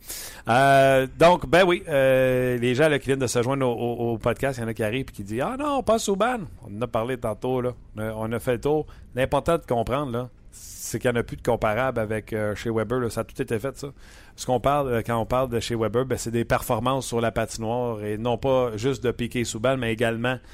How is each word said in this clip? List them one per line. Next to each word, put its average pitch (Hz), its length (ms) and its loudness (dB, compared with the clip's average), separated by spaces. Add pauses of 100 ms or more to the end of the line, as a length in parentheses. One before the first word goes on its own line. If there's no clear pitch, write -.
(500)
Euh, 135 580 6 (100)
donc, 165 300 6
ben 170 180 6
oui, 180 220 2
euh, 131 680 4
les 123 180 2
gens 156 140 6
là, 143 100 2
qui - 80 -8
viennent 135 120 2
de 127 80 0
se 120 140 2
joindre 131 240 0
au, 123 80 2
au, 117 400 -2
au 113 40 -2
podcast, 123 420 -2
il - 20 -6
y 113 40 -4
en - 20 -4
a 113 60 -4
qui 113 100 -4
arrivent 120 240 -2
et - 60 -16
qui 104 100 -12
disent « 107 220 -4
Ah 240 120 -4
non, 277 260 -2
pas 226 160 2
Subban ». 220 400 0 (280)
On 101 100 -12
en 113 40 -4
a 120 60 -2
parlé 120 300 -2
tantôt, 123 440 -4
là. 123 120 -4 (220)
On 107 60 -8
a, 110 120 -6
on 110 200 -4
a 113 60 -2
fait 127 140 0
le 113 80 -2
tour. 147 260 0 (280)
L'important 139 420 0
de - 80 -6
comprendre, 120 460 -2
là, 120 180 -6 (580)
c'est 113 120 -6
qu'il 127 120 2
n'y 120 60 0
en - 20 2
a 110 40 0
plus - 140 -8
de - 40 -16
comparable 117 580 0
avec, 107 340 -4
euh, 104 220 -2
chez 117 140 -6
Weber, 113 300 0
là. 117 100 -2
Ça 113 120 -6
a - 20 -4
tout - 180 -12
été 117 180 -2
fait, 131 180 -6
ça. 139 120 -12 (460)
Ce - 100 -12
qu'on 127 140 0
parle, 139 320 2
euh, 113 140 0
quand 117 120 -2
on 110 80 0
parle 127 240 0
de 117 100 -2
chez 117 160 -4
Weber, 113 300 0
ben, 123 120 -4
c'est 117 140 -6
des 117 140 0
performances 127 640 0
sur 117 140 -2
la 113 100 2
patinoire 113 720 -4
et 107 140 -4
non 117 200 -2
pas 127 400 2
juste 117 260 -2
de 117 80 2
Piqué 117 320 -4
Souban, 120 340 0
mais 113 140 -2
également 117 460 0 (160)